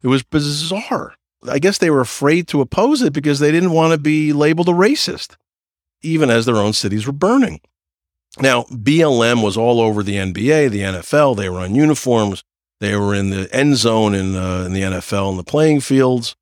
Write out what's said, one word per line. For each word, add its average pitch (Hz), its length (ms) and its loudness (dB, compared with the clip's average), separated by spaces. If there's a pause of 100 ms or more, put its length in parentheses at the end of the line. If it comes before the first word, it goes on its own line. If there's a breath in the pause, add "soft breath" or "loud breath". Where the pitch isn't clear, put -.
It 127 60 -4
was 131 160 2
bizarre. 151 920 -6 (340)
I 135 100 -2
guess 190 200 0
they 170 100 2
were 143 100 2
afraid 151 500 0
to 143 120 0
oppose 240 400 0
it 175 100 2
because 143 280 -2
they 147 120 2
didn't 170 200 2
want 160 200 2
to 160 60 2
be 151 340 0
labeled 156 380 2
a 175 40 2
racist, - 640 -2 (680)
even 156 260 2
as 117 160 4
their 120 120 2
own 104 160 2
cities 107 340 -4
were 139 40 -6
burning. 185 480 0 (800)
Now, 127 260 2
B 135 360 0
L 135 220 4
M 120 180 2
was 101 160 0
all 117 240 2
over 107 220 0
the 101 140 -4
N 95 140 -4
B 104 200 -2
A, 151 180 2
the 101 140 -4
N 95 120 -4
F 87 180 -8
L. 143 220 2
They 98 140 -4
were 90 100 -6
on 92 160 -4
uniforms. 120 680 0 (340)
They 104 160 -2
were 101 180 -2
in 98 180 -2
the 95 220 -8
end 139 220 2
zone 110 400 2
in, 95 220 -2
uh, 92 260 -4
in 90 80 -6
the 95 120 -2
N 95 100 -4
F 90 180 -8
L 98 200 -2
in 95 40 -6
the 90 80 -8
playing 151 380 0
fields. 127 600 0